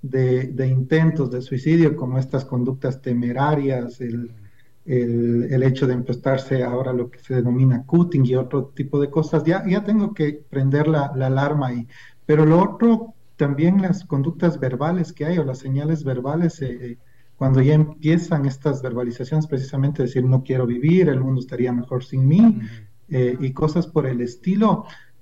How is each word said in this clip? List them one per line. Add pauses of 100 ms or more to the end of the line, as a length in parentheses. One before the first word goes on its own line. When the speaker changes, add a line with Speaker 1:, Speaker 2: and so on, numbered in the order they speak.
Speaker 1:
de,
de
intentos
de
suicidio,
como
estas
conductas
temerarias,
el, (560)
el,
el
hecho
de
empezarse
ahora
lo
que
se
denomina
cutting
y
otro (100)
tipo
de
cosas,
ya,
ya
tengo
que
prender
la,
la
alarma
ahí. (380)
Pero
lo
otro, (220)
también
las
conductas
verbales
que
hay
o
las
señales
verbales,
eh,
eh, (380)
cuando
ya
empiezan
estas
verbalizaciones,
precisamente
decir,
"No
quiero
vivir,
el
mundo
estaría
mejor
sin
mí",
Speaker 2:
Ujú. (440)
Speaker 1:
eh,
y
cosas
por
el
estilo, (360)